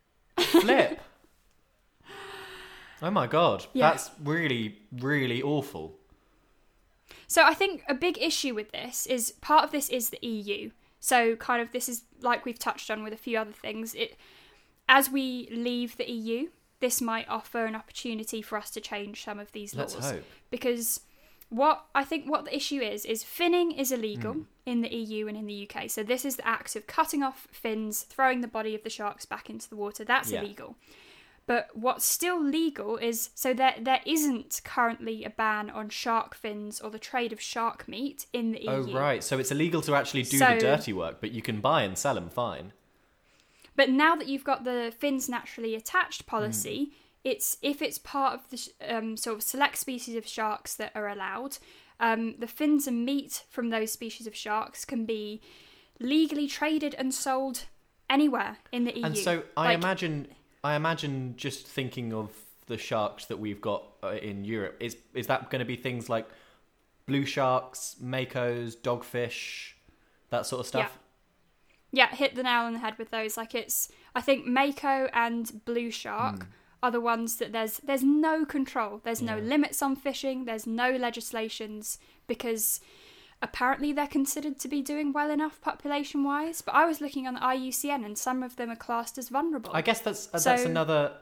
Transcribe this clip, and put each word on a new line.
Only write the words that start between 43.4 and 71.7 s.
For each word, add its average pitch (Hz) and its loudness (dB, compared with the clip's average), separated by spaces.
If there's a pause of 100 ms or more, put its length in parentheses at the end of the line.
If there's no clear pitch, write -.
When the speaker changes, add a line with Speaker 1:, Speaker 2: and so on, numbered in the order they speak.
Speaker 2:
But 269 6
now 311 6
that 294 -8
you've 269 -4
got 254 -2
the 240 -2
fins 269 0
naturally 233 -6
attached - -2
policy, 220 -2
Speaker 1:
Mm. - -18 (320)
Speaker 2:
it's, - -2
if 285 0
it's 294 -2
part - 0
of - -12
the 247 -12
sh-, - -10 (160)
um, 220 -4
sort 220 -4
of 220 -8
select 277 2
species 240 -6
of 220 -8
sharks - -4
that - -8
are 214 -4
allowed, 202 -8 (420)
um, 226 2
the 233 -4
fins 294 4
and 240 0
meat 277 -2
from 233 -4
those 220 0
species 226 -10
of 214 -10
sharks 220 -4
can 226 -2
be 214 -4 (600)
legally 294 4
traded 302 0
and 262 -2
sold 269 -2 (420)
anywhere 247 4 (160)
in 240 2
the 240 0
E - -4
U. 226 0
Speaker 1:
And 160 0
so 175 2 (120)
I 160 4
Speaker 2:
Like 170 6
Speaker 1:
imagine, 165 0 (360)
I 147 2
imagine 143 -2
just - -6
thinking 123 -4
of 110 -4 (340)
the 117 -4
sharks 107 -2
that 117 -4
we've 104 -4
got, 104 -2 (200)
uh, 98 -4 (120)
in 98 -6
Europe, 104 -4
is, 117 -6 (160)
is 123 -4
that 131 0
gonna 123 -2
be 123 -4
things 123 -6
like 113 0 (800)
blue 139 2
sharks, - 0
makos, 123 -2
dogfish, - -4 (560)
that 120 0
sort 127 -2
of - -8
stuff? 127 -2 (1000)